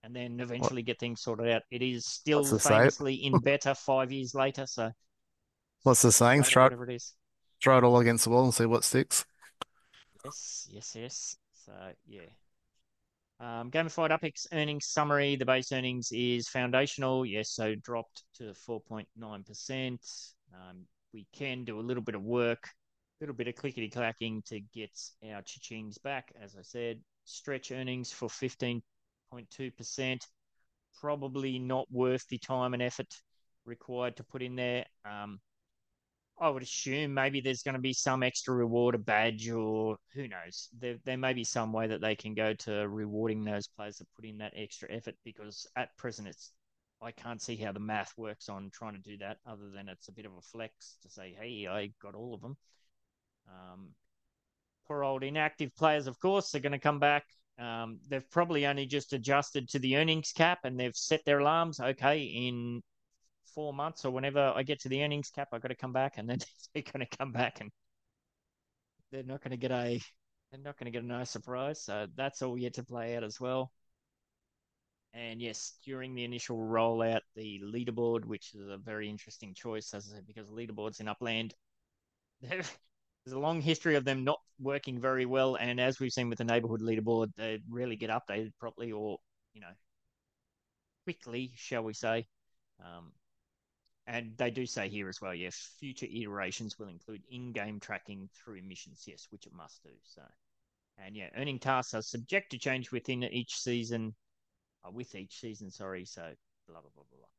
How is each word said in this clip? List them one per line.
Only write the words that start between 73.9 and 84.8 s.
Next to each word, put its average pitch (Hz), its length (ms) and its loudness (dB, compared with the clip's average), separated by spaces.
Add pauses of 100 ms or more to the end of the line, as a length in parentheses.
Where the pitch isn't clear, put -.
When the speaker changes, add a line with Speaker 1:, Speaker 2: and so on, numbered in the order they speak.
Speaker 1:
And 117 280 -10
yes, 117 340 -8 (100)
during 131 320 -10
the 120 80 -4
initial 120 340 -6
rollout, 113 640 2 (160)
the 107 280 -10
leaderboard, 117 600 0
which 107 320 -10
is 98 120 -16
a 98 100 -10
very 107 300 -8
interesting 104 460 -14
choice, 110 400 -8
as 104 160 -12
I 104 60 -18
said, 95 100 -20
because 107 240 -18
leaderboards 107 480 -8
in 107 80 -8
Upland, 113 480 -2 (460)
<laughs> - 400 -20
there's 175 260 -6 (640)
a 131 60 -4
long 156 220 0
history 156 340 4
of 139 100 4
them 131 200 0
not 143 160 0 (180)
working 135 420 -4